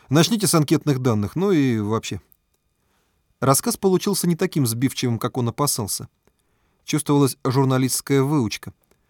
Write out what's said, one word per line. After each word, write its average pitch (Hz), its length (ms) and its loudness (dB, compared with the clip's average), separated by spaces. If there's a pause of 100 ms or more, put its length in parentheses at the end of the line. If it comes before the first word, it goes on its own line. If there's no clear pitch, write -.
Начните 170 400 2
с - 80 2
анкетных 147 440 2
данных, 107 360 0
ну 196 160 0
и 135 280 2
вообще. 104 420 -4 (1160)
Рассказ 139 380 0
получился 185 500 0
не 170 80 2
таким 160 320 -2
сбивчивым, 120 500 -2
как 101 200 -6
он 120 100 -2
опасался. 110 600 -4 (760)
Чувствовалась 143 600 2
журналистская 131 760 0
выучка. 135 520 -2 (360)